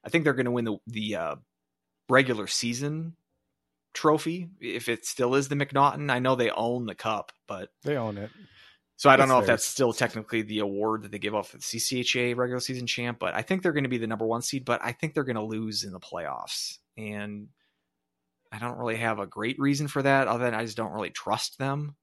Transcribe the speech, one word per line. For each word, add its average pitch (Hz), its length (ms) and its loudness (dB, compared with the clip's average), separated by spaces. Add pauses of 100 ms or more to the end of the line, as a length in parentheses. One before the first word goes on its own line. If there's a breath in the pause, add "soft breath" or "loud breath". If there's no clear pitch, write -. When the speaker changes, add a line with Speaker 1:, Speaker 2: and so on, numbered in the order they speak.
Speaker 1:
I - 60 -14
think 165 160 2
they're 147 80 6
gonna 123 180 2
win 120 140 0
the, 107 140 -2 (100)
the, 107 260 -4
uh, 80 220 -2 (720)
regular 127 400 4
season 147 640 -4 (800)
trophy 165 580 2 (100)
if 113 280 -6
it 117 180 -2
still 127 300 2
is 139 120 4
the 143 60 -2
McNaughton. 143 560 2
I 123 80 2
know 131 160 4
they 120 160 2
own 120 360 0
the 95 100 -6
cup, 110 340 -4 (160)
but 98 260 -10 (100)
Speaker 2:
They 143 140 -2
own 110 220 -4
it. 107 120 -8 (640 loud breath)
Speaker 1:
so 143 140 8
I 135 60 12
don't 135 80 8
Speaker 2:
It's 131 60 4
Speaker 1:
know 127 80 8
if 104 80 4
Speaker 2:
theirs. 117 140 6
Speaker 1:
that's - 40 -2
still 123 280 2
technically 113 500 -2
the 107 180 -4
award 107 420 0
that 101 100 -14
they 104 60 -10
give 104 160 -4
off 104 160 -2
for - 80 -20
the - 40 -14
C - 160 -6
C 127 220 -2
H 123 160 0
A 123 180 0
regular 123 260 -2
season 123 280 -6
champ, 120 320 -4
but 90 140 -2
I 110 80 -2
think 185 200 -2
they're 170 100 2
gonna 139 160 0
be 123 100 -2
the 113 100 -2
number 113 180 -2
one 117 160 -2
seed. 135 220 -6
But 120 180 0
I 117 100 -2
think 151 220 -6
they're 147 100 0
gonna 117 200 -2
lose 110 400 -6
in 98 80 -10
the 90 80 -14
playoffs, - 800 -8 (180)
and 104 520 -10 (1040)
I 110 60 -10
don't 120 200 -8
really 113 180 -2
have 113 220 -2
a 98 80 -4
great 110 320 -6
reason 139 300 2
for 139 140 -2
that 135 260 4
other 120 160 2
than 120 100 0
I 113 100 -2
just 107 120 -8
don't 107 160 -4
really 98 180 -6
trust - 480 -4
them. 143 440 -4